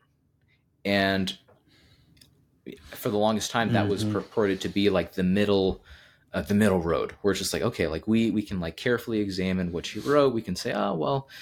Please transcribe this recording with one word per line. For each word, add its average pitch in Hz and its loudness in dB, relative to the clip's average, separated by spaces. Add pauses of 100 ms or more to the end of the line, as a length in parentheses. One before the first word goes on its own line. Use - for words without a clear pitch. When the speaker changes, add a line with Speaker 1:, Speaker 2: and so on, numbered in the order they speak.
(840)
Speaker 1:
And 98 0 (1500)
for - -8
the 104 0
longest 107 2
time, 117 0
that 104 2
was 101 0
Speaker 2:
Mm-hmm. 107 -2
Speaker 1:
purported 98 0
to 101 -4
be, 101 2
like, 90 0
the 92 -2
middle, 95 2 (520)
uh, 92 -2
the 101 -2
middle 101 4
road, 80 -2
where 101 2
it's 90 -2
just 95 -4
like, 76 -2
okay, 101 0
like, 78 -6
we, 113 2
we 104 -2
can, 98 -6
like, 82 -6
carefully 117 -2
examine 92 -2
what 80 -6
she 107 -10
wrote. 139 2
We 113 -2
can - -6
say, - -6
"Oh, 202 -2
well, 139 -2 (140)